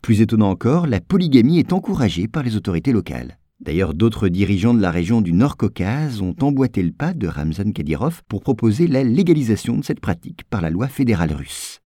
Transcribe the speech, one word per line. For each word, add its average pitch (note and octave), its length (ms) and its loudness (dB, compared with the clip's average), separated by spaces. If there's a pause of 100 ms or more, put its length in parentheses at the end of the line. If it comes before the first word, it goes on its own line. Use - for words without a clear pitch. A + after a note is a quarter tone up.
Plus G#2+ 180 4
étonnant G#2+ 300 4
encore, D3 340 0
la G#2+ 140 0
polygamie D#3 580 4
est D#3+ 160 2
encouragée A#2+ 540 -2
par D3 160 -6
les A2 120 -2
autorités F#2+ 360 -2
locales. C2 480 -4 (200)
D'ailleurs, D#2 360 -2
d'autres G#2+ 320 0
dirigeants G2 480 2
de A2 60 4
la F2+ 100 2
région F2+ 300 0
du E2+ 120 0
Nord C3 240 2
Caucase A2+ 640 -2
ont F2+ 200 -4
emboîté C3+ 420 0
le E2+ 80 0
pas E3+ 240 -6
de A2+ 100 -4
Ramzan D#2+ 480 -4
Kadyrov D#2 540 -4
pour G2+ 140 -6
proposer A#2 440 0
la C3+ 180 0
légalisation B2+ 760 2
de D3 60 -4
cette - 160 -6
pratique - 520 -8
par G2+ 100 -2
la D#2+ 80 -2
loi G2 180 -2
fédérale F#2+ 460 0
russe. - 540 -12